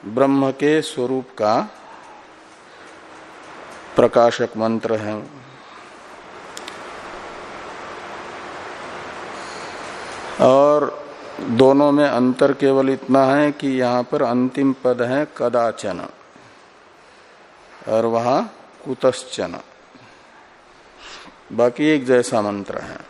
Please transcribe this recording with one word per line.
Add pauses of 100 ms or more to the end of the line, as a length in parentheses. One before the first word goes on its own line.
ब्रह्म
के
स्वरूप (100)
का (2250)
प्रकाशक
मंत्र
है। (4000)
और (360)
दोनों
में
अंतर
केवल
इतना
है
कि
यहाँ
पर
अंतिम (120)
पद
है (100)
कदाचन (1800)
और
वहां (420)
कुतश्चन, (1900)
बाकी
एक
जैसा
मंत्र
है। (120)